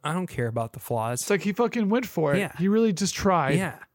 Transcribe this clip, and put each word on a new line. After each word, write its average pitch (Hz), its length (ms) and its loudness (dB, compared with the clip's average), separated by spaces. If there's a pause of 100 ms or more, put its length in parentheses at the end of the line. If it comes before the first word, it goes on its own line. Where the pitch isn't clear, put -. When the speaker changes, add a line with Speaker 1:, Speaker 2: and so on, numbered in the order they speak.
Speaker 1:
I 151 100 -2
don't 180 140 -2
care 123 200 -4
about 113 260 -4
the 123 60 -12
flaws. 117 420 -2
Speaker 2:
It's - 80 -8
like 202 140 2
he 202 100 0
fucking 233 360 0
went 233 180 0
for 156 260 0
it. 185 60 2
Speaker 1:
Yeah. 180 180 -2
Speaker 2:
He 180 100 2
really 220 260 4
just 185 200 -2
tried. 160 440 2
Speaker 1:
Yeah. 185 180 -2 (200)